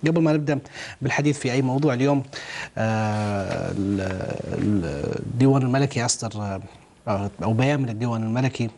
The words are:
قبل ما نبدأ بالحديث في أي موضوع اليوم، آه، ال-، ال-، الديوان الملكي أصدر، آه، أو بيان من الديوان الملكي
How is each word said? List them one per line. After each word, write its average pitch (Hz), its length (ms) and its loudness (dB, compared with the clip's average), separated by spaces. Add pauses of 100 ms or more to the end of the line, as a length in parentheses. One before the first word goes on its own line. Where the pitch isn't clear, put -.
قبل 165 140 4
ما 156 120 4
نبدأ 147 260 0 (420)
بالحديث 143 380 0
في 123 120 -2
أي 131 100 2
موضوع 131 320 2
اليوم، 135 300 4 (540)
آه، 107 920 0
ال-، 98 300 0 (600)
ال-، 82 580 0
الديوان 135 420 4
الملكي 131 440 2
أصدر، 104 540 -4 (480)
آه، 101 220 -2 (140)
أو 110 100 2
بيان 135 280 2
من 127 80 -2
الديوان 113 340 -2
الملكي 120 540 0